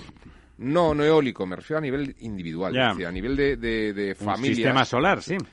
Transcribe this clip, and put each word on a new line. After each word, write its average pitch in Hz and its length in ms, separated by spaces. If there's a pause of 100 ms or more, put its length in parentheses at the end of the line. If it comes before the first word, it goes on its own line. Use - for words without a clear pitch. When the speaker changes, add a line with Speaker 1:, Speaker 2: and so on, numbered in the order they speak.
(580)
Speaker 1:
No, 156 340
no 147 120
eólico, 143 420
me 92 80
refiero 151 240
a - 20
nivel 139 380
individual, 90 560
Speaker 2:
Ya. 127 140
Speaker 1:
es 101 60
decir, 92 120
a 85 60
nivel 110 240
de, 139 200
de, 113 360
de 98 180
Speaker 2:
Un 101 160
Speaker 1:
familias. 110 300
Speaker 2:
sistema 123 280
solar, 139 380
sí. 175 140 (160)